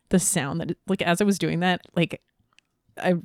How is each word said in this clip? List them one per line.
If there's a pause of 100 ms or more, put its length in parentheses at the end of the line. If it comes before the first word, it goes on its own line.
the
sound
that,
it,
like,
as
I
was
doing
that, (140)
like, (800)
I, (120)